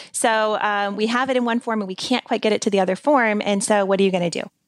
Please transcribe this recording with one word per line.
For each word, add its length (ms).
So, 480
um, 380
we 100
have 220
it 80
in 80
one 160
form 180
and 80
we 80
can't 300
quite 160
get 100
it 120
to 60
the 120
other 160
form. 460
And 200
so 220
what 160
are 20
you 80
gonna 180
do? 140